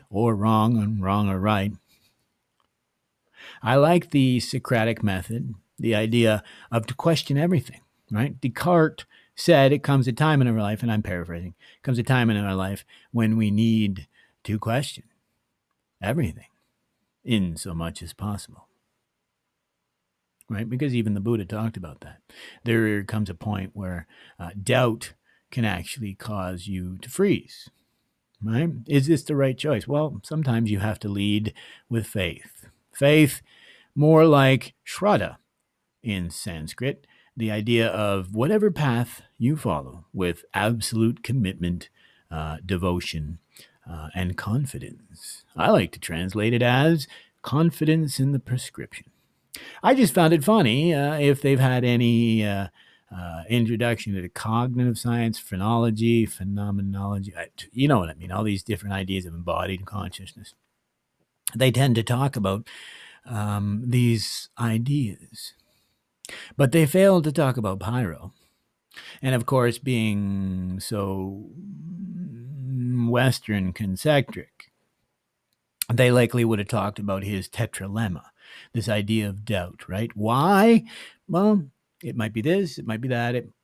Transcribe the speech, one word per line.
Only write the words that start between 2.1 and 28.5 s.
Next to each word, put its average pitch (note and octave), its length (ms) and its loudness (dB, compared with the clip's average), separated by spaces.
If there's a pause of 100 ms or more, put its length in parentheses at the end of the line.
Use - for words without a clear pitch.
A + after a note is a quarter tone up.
I A#2 140 2
like D#3+ 340 6
the C3 300 4
Socratic A2+ 640 -2
method, G#2+ 500 -4 (260)
the A2+ 160 2
idea A2 480 2 (280)
of A#2 160 0
to C3 60 -8
question D#3 440 0
everything, E3 440 0 (300)
right? A2+ 280 -2
Descartes D#3+ 640 2 (300)
said C#3 380 6
it C#3+ 80 0
comes C3+ 260 4
a B2+ 60 -2
time D3 300 4
in B2 40 4
our A2 140 0
life, G#2 220 -2
and A#2 80 0
I'm G#2+ 100 0
paraphrasing, F2 540 -6 (260)
comes B2+ 160 -2
a A#2+ 60 -2
time B2 260 4
in G#2+ 80 2
our G2+ 160 0
life F#2+ 320 -4 (260)
when A2 240 2
we A2 140 2
need G#2 560 2 (380)
to G#2+ 160 -4
question - 460 -4 (920)
everything G#2 500 -4 (760)
in F#2 340 -2
so F#2 160 -10
much E2 300 -8
as E2 100 -16
possible, - 540 -10 (1800)
right? G#2+ 180 -6
Because C3 240 -2
even A2 220 0
the G2 40 -2
Buddha G#2+ 260 -2
talked G#2+ 320 -6
about D#2+ 240 -14
that. - 200 -20 (420)
There A2 400 0
comes G#2+ 240 -4
a F#2+ 60 -10
point F#2+ 400 -6
where, F2+ 320 -8 (340)
uh, F2 120 -12 (100)
doubt A#2+ 520 0 (360)
can A#2+ 160 -2
actually G2 480 -6
cause F#2 540 -8
you F#2 320 -8
to - 100 -18
freeze, - 640 -2 (680)
right? A#2 300 -2 (160)